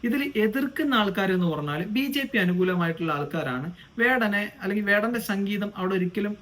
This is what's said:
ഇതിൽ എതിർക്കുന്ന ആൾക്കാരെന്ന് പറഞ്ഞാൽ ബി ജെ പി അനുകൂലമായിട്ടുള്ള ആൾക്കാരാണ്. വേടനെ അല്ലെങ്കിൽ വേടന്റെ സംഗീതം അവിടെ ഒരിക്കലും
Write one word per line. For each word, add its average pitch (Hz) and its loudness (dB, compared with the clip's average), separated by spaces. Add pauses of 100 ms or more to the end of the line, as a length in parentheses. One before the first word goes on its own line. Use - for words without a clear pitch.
ഇതിൽ 254 2 (220)
എതിർക്കുന്ന 269 0
ആൾക്കാരെന്ന് 190 2
പറഞ്ഞാൽ 147 -2 (140)
ബി 254 2 (120)
ജെ 277 0
പി - -2
അനുകൂലമായിട്ടുള്ള 175 2
ആൾക്കാരാണ്. 143 -4 (320)
വേടനെ 226 2 (180)
അല്ലെങ്കിൽ 202 -2
വേടന്റെ 220 2
സംഗീതം 196 -2
അവിടെ 185 0
ഒരിക്കലും 202 -2